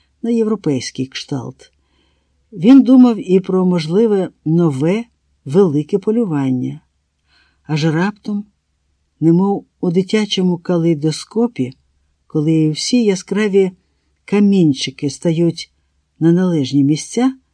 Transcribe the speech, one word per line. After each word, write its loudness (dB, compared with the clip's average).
на -6
європейський -2
кшталт. -12
Він 6
думав 4
і 4
про 0
можливе 0
нове 0
велике 0
полювання. -4
Аж -4
раптом, -4
немов 0
у -2
дитячому -2
калейдоскопі, -4
коли 0
всі -2
яскраві 0
камінчики 0
стають -4
на 4
належні 0
місця, -2